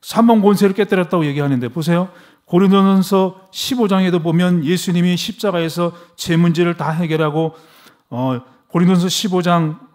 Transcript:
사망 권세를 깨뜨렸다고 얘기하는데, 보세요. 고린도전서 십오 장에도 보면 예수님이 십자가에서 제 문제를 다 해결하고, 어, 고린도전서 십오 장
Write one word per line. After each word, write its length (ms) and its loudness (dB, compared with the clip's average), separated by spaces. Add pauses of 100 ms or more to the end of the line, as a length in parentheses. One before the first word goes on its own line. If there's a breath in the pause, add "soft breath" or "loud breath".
사망 400 2
권세를 340 2
깨뜨렸다고 500 0
얘기하는데, 440 -2
보세요. 400 -2 (360 loud breath)
고린도전서 1040 2
십오 360 -4
장에도 320 0
보면 460 0
예수님이 500 0
십자가에서 800 -4 (220 loud breath)
제 200 -4
문제를 400 2
다 160 -6
해결하고, 640 -2 (540 loud breath)
어, 320 -4 (260 soft breath)
고린도전서 420 2
십오 320 -2
장 380 -2 (160)